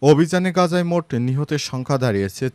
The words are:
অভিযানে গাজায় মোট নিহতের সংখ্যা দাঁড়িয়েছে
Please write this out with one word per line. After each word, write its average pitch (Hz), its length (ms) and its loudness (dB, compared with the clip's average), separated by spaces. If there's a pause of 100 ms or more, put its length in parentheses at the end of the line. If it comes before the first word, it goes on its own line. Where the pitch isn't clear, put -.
অভিযানে 165 500 4
গাজায় 175 380 0
মোট 170 160 -2 (200)
নিহতের 143 420 -2
সংখ্যা 127 300 -4
দাঁড়িয়েছে 101 460 -2 (100)